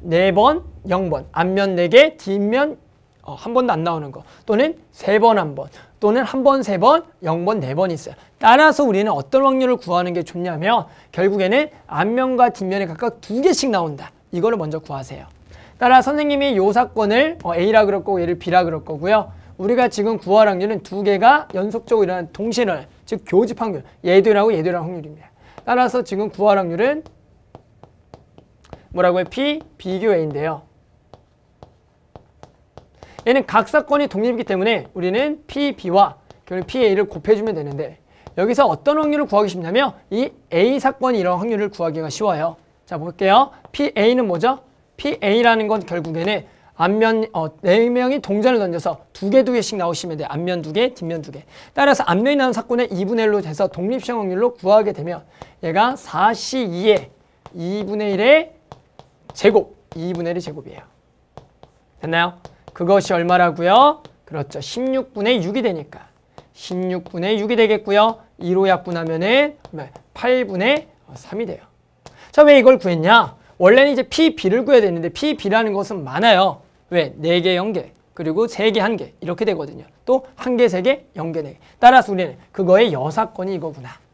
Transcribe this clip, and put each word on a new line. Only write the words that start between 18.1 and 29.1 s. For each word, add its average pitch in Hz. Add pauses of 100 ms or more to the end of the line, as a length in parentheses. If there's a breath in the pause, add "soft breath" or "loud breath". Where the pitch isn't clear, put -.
얘를 170
B라 180
그럴 160
거고요. 180 (240 loud breath)
우리가 240
지금 208
구할 208
확률은 196
두 196
개가 190
연속적으로 214
일어나는 180
동시에 226
일어나는, 175 (180 soft breath)
즉 -
교집 220
확률, 196 (220 soft breath)
얘도 190
일어나고 208
얘도 165
일어나는 190
확률입니다. 156 (340 loud breath)
따라서 247
지금 202
구할 202
확률은 202 (1900 loud breath)
뭐라고요? 180